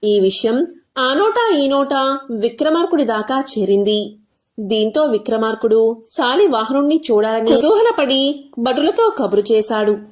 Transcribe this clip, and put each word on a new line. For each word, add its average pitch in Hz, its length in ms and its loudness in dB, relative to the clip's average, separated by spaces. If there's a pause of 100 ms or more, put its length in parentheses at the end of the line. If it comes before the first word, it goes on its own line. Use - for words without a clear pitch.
ఈ 208 160 2
విషయం 220 480 0 (300)
ఆ 262 160 0
నోటా 427 420 0
ఈ 277 120 2
నోటా 277 520 0 (120)
విక్రమార్కుడి 294 720 0
దాకా 226 400 -2 (160)
చేరింది. 202 560 0 (440)
దీంతో 214 440 -2
విక్రమార్కుడు 220 1000 0
శాలివాహనుణ్ణి 285 960 0 (100)
చూడాలని 220 440 2
కుతూహలపడి 285 920 2 (140)
భటులతో 294 580 0
కబురు 208 340 0
చేశాడు. 214 460 0 (140)